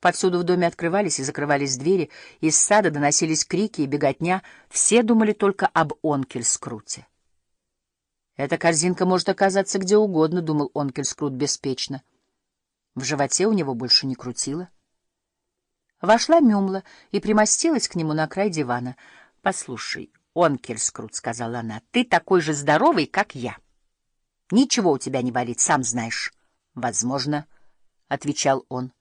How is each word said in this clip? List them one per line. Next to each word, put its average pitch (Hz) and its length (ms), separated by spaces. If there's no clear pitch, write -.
Повсюду 180 380
в 175 60
доме 180 220
открывались 170 520
и 135 60
закрывались 143 520
двери, 156 340
из 156 180
сада 202 320
доносились 147 540
крики 202 360
и 143 60
беготня. 147 560
Все - 340
думали 220 300
только 196 340
об 156 360
Онкельскруте. 131 1040
«Эта 143 220
корзинка 170 480
может 180 220
оказаться 196 500
где 190 180
угодно», — 180 460
думал 151 320
Онкельскрут 143 580
беспечно. 135 680
В 131 80
животе 143 440
у 220 60
него 151 220
больше 120 320
не 131 80
крутило. 139 540
Вошла 233 400
Мюмла 196 440
и 202 80
примостилась 214 680
к - 60
нему 160 180
на 156 160
край 196 220
дивана. 127 460
«Послушай, - 720
Онкельскрут», — 123 840
сказала 117 440
она, — 110 200
«ты 247 140
такой 185 360
же 156 120
здоровый, 156 540
как - 280
я. 120 220
Ничего 208 420
у 135 60
тебя 131 240
не 123 100
болит, 120 280
сам 143 220
знаешь. 120 500
Возможно...» — 131 720
отвечал 143 540
он. 127 320